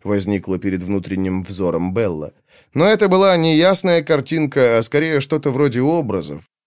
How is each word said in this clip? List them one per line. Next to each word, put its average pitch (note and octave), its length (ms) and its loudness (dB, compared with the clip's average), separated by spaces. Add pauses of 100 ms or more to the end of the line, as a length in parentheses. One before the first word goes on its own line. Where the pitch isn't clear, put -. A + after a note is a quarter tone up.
возникла G2 540 -2
перед F#2+ 240 -4
внутренним F#2 640 -4
взором F2+ 500 -4
Белла. F2+ 380 -4 (420)
Но D3 100 2
это G#3 240 4
была F#3+ 300 4
не D#3+ 180 2
ясная F3 460 2
картинка, C#3+ 760 0
а A2+ 60 2
скорее D3+ 380 0
что-то D3+ 300 -2
вроде B2+ 300 0
образов. G2+ 640 -2 (240)